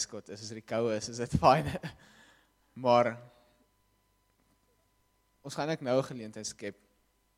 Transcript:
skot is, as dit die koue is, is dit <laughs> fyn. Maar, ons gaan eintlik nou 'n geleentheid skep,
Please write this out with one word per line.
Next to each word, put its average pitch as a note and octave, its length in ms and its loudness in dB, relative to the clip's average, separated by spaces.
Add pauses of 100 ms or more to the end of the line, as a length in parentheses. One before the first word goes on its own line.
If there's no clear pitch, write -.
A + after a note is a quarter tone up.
skot - 320 -12
is, G#2 80 -14
as G#2+ 80 -14
dit A2 80 -14
die - 160 -18
koue A2+ 240 0
is, A#2 160 -8
is A#2+ 80 -8
dit - 160 0
<laughs> - 60 4
fyn. C#3+ 260 6 (1120)
Maar, A#2+ 320 6 (2250)
ons C3+ 80 -12
gaan D3 140 -2
eintlik D#3 180 -4
nou B2+ 160 4
'n C3+ 80 -10
geleentheid A2 460 -12
skep, - 300 -10 (520)